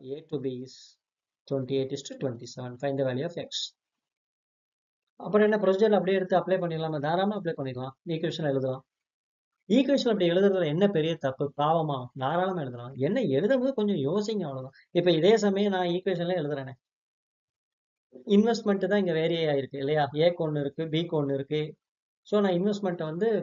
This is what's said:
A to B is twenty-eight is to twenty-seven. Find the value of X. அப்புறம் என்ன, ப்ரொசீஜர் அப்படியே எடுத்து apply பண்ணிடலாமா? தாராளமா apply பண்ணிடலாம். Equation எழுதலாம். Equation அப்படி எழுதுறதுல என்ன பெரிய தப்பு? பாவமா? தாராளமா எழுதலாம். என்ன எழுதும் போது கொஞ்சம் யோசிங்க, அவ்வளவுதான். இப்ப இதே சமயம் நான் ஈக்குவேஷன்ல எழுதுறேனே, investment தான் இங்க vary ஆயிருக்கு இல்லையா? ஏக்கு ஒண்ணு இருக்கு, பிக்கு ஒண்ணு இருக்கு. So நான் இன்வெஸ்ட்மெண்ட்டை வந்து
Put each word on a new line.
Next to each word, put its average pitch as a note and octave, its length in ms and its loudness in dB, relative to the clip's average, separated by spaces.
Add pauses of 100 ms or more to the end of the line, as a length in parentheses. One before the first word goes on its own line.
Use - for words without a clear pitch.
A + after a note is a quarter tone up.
(120)
A D3+ 160 -12
to D#3 160 -6
B C3 80 -4 (140)
is - 80 -20 (720)
twenty-eight C3+ 480 -2
is - 120 -8
to C4 140 -12
twenty-seven. B2 560 -8
Find C#3 220 -4
the C3 100 0
value B2+ 200 -2
of - 60 -12 (120)
X. - 20 -16 (1700)
அப்புறம் G#3 240 4
என்ன, G#3+ 160 2
ப்ரொசீஜர் G3 340 6
அப்படியே F#3 220 2
எடுத்து F#3 180 2
apply F3+ 240 0
பண்ணிடலாமா? D#3+ 360 -4 (100)
தாராளமா F#3+ 320 0
apply E3 180 -4
பண்ணிடலாம். C3 360 -6 (200)
Equation D#3 380 -2
எழுதலாம். C3 300 -2 (920)
Equation C4 360 2
அப்படி F3+ 200 2
எழுதுறதுல F#3+ 420 4
என்ன F#3 100 2 (120)
பெரிய D#3+ 160 0 (140)
தப்பு? - 180 -2 (160)
பாவமா? D#3 400 2 (220)
தாராளமா F3 420 0
எழுதலாம். B2 320 -12 (100)
என்ன G#3+ 120 0 (180)
எழுதும் A#3+ 260 2
போது C4 160 -2
கொஞ்சம் G3+ 300 0
யோசிங்க, G#3 400 -2
அவ்வளவுதான். C3 260 -10 (240)
இப்ப F3 120 4 (100)
இதே G#3 240 6
சமயம் G3 320 2
நான் F3+ 180 0
ஈக்குவேஷன்ல F3+ 460 -2
எழுதுறேனே, C#3 340 -6 (1600)
investment G#3 560 4
தான் G#3 120 2
இங்க E3+ 180 0
vary E3+ 160 0 (160)
ஆயிருக்கு C#3 300 -4
இல்லையா? D3 200 0 (220)
ஏக்கு F3 220 2
ஒண்ணு D3+ 180 -2
இருக்கு, C#3 180 -6 (100)
பிக்கு E3 280 -2
ஒண்ணு C#3 180 0
இருக்கு. D3+ 240 -4 (680)
So G3+ 60 -4 (100)
நான் F#3 140 2
இன்வெஸ்ட்மெண்ட்டை F#3+ 540 -2
வந்து F#3 160 0 (140)